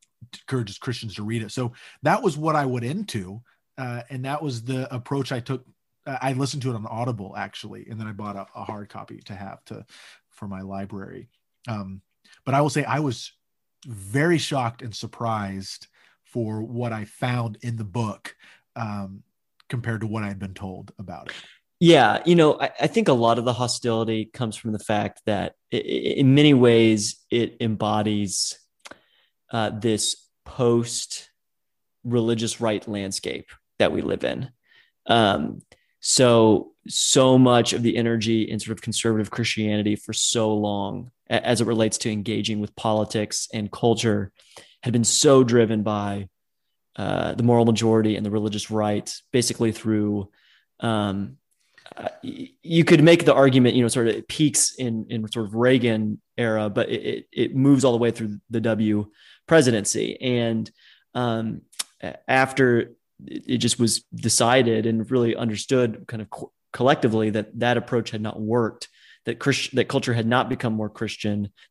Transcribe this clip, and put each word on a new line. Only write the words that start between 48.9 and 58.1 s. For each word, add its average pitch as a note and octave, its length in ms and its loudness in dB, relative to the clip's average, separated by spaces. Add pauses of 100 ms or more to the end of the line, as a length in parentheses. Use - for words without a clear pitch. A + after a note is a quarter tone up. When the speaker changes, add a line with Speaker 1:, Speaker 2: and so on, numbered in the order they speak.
Speaker 2:
basically A#2+ 380 0
through, G#2 580 -2 (500)
um, G#2+ 580 -4 (600)
uh, - 120 -10 (140)
y-, - 260 -12 (120)
you E3 240 2
could D#3+ 180 8
make E3 220 8
the C#3+ 80 8
argument, B2+ 420 6
you B2 60 4
know, A#2 60 4
sort A#2 200 0
of G#2 80 2
it A2 120 -10
peaks - 480 0
in, A2+ 340 -4
in A2 220 -6
sort A2 160 -4
of G#2 80 -10
Reagan A#2 640 2 (160)
era, A2 320 0
but G#2+ 200 -2
it, A#2+ 120 -4
it, - 300 -6
it - 240 -2
moves C3+ 280 6
all B2 100 4
the A#2 40 2
way A#2 140 2